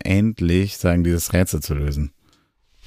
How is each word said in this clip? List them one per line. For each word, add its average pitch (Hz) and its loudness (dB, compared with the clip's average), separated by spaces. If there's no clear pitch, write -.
endlich, 98 0
sagen, 87 2
dieses 85 -2
Rätsel 90 0
zu - -4
lösen. 71 -4